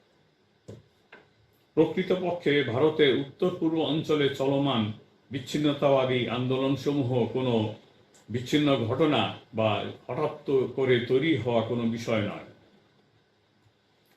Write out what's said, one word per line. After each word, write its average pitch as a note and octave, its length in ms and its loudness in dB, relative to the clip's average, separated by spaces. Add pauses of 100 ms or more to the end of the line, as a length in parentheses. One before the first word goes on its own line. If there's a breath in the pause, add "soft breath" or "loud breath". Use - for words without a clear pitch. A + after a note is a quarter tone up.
(1700)
প্রকৃতপক্ষে F3+ 880 0
ভারতের C3+ 560 2
উত্তর - 420 -4
পূর্ব D#3+ 200 0
অঞ্চলে D3 540 0
চলমান C3+ 580 0 (380)
বিচ্ছিন্নতাবাদী C3 960 0
আন্দোলনসমূহ B2+ 1000 0
কোনো A#2 480 0 (560)
বিচ্ছিন্ন B2+ 560 2
ঘটনা B2+ 520 0 (160)
বা G#2+ 300 0 (220)
হঠাৎ C#3+ 400 -6
তো C3 300 0
করে B2+ 240 2
তৈরি C#3 360 2
হওয়া A#2 260 0
কোনো A#2 200 -2
বিষয় A2+ 400 -2
নয়, F2 220 -6 (1700)